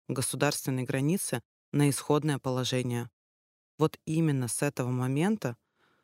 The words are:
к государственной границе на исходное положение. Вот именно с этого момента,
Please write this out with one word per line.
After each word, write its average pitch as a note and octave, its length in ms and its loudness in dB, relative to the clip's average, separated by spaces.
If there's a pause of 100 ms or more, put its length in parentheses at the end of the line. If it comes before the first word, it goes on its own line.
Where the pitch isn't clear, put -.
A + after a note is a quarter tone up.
к - 60 -6
государственной C3 720 0
границе C#3 580 -2 (300)
на C#3+ 180 4
исходное D3 480 0
положение. B2+ 720 -2 (720)
Вот D#3 260 2
именно D3+ 420 2
с - 140 -4
этого C#3 280 -2
момента, C3 680 0 (460)